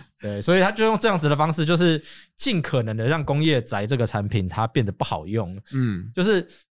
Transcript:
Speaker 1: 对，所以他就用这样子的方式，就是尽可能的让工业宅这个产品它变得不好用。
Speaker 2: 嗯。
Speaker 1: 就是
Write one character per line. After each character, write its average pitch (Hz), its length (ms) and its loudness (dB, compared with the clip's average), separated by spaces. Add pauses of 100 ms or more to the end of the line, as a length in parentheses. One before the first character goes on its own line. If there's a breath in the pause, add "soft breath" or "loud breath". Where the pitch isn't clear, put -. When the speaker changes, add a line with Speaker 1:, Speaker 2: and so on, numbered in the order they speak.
(220 loud breath)
Speaker 1:
对， 104 180 -4
所 170 160 2
以 190 60 4
他 190 100 4
就 214 140 0
用 220 100 4
这 196 120 0
样 196 100 2
子 147 100 0
的 147 80 2
方 160 160 2
式， 156 140 -2
就 170 100 2
是 165 240 4 (380 loud breath)
尽 202 240 0
可 127 220 0
能 110 120 -4
的 113 120 -2
让 151 180 0
工 147 180 0
业 151 160 4
宅 107 280 -2
这 123 100 0
个 117 80 2
产 104 220 -2
品 101 200 0
它 110 200 -2
变 120 180 0
得 98 60 -2
不 87 120 -6
好 78 220 -4
用。 98 340 -6 (140)
Speaker 2:
嗯。 110 400 -2
Speaker 1:
就 180 100 -2
是 190 240 2 (300 loud breath)